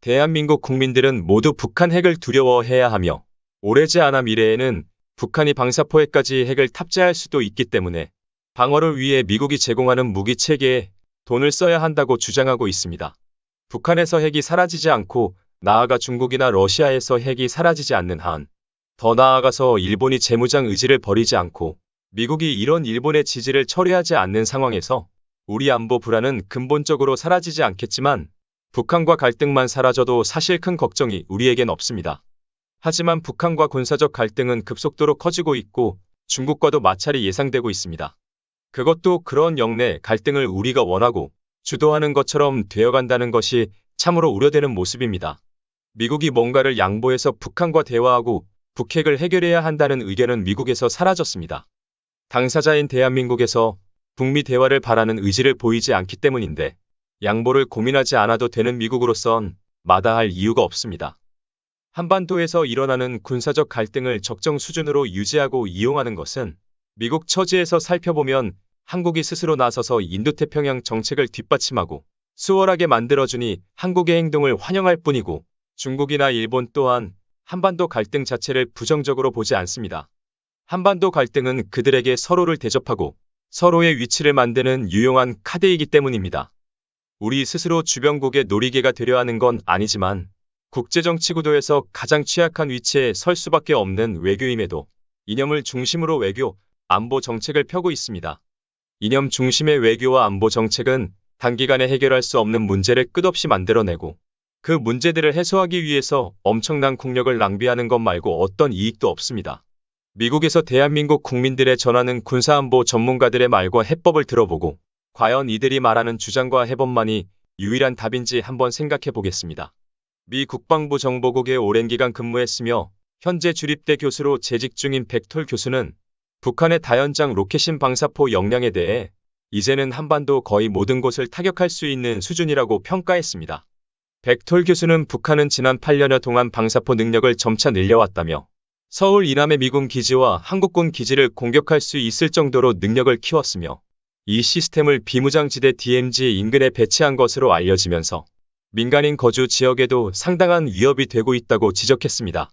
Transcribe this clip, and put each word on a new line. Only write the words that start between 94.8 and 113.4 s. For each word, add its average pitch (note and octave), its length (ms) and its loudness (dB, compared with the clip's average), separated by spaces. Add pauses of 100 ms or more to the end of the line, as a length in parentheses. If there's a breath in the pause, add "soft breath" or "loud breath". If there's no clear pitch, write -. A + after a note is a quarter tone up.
이념을 C#3 360 -4
중심으로 D#3+ 540 -4
외교, A2 400 -4 (320)
안보 A#2 320 0
정책을 C3 440 -4
펴고 F3 260 -4
있습니다. E2+ 500 -10 (600)
이념 C3+ 280 0
중심의 C#3 520 0
외교와 A#2+ 440 4
안보 G2+ 240 0
정책은 A2+ 640 -2 (240)
단기간에 B2+ 520 0
해결할 C3 340 2
수 - 160 -2
없는 A2+ 240 0
문제를 G#2 500 2
끝없이 F3 360 0
만들어내고 F#2+ 680 0 (460)
그 D#3+ 100 -2
문제들을 D3+ 640 0
해소하기 F3 500 0
위해서 C#3 480 -2 (100)
엄청난 C3+ 540 0
국력을 B2+ 400 -2
낭비하는 A2+ 520 -2
것 A#2+ 100 2
말고 F2+ 440 -2
어떤 G2 300 0
이익도 G#2+ 360 -2
없습니다. F2+ 540 -8 (520)
미국에서 D3+ 480 0
대한민국 D3 600 2
국민들의 C3 540 0
전하는 B2 460 0
군사안보 C3 640 2
전문가들의 B2 640 2